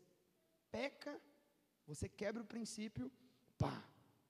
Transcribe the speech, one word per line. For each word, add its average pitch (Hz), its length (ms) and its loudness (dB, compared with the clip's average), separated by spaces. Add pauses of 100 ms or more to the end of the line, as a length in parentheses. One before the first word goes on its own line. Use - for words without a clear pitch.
(760)
peca, 277 360 -2 (800)
você - 160 0 (140)
quebra 220 220 2
o 202 100 -8
princípio, 226 580 -2 (460)
pá, 139 180 6 (540)